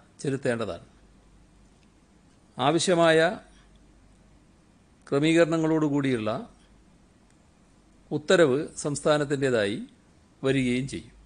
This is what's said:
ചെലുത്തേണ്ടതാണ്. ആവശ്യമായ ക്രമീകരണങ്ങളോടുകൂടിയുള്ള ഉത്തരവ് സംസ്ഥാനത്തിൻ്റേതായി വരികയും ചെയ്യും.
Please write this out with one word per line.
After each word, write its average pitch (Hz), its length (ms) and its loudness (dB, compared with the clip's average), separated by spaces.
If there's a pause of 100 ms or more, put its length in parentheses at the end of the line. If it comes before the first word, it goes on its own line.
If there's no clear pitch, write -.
(200)
ചെലുത്തേണ്ടതാണ്. 120 680 -6 (1700)
ആവശ്യമായ 165 600 2 (1900)
ക്രമീകരണങ്ങളോടുകൂടിയുള്ള 151 1200 0 (1800)
ഉത്തരവ് 151 480 2 (180)
സംസ്ഥാനത്തിൻ്റേതായി 139 1000 0 (640)
വരികയും 131 460 0
ചെയ്യും. - 280 -14 (100)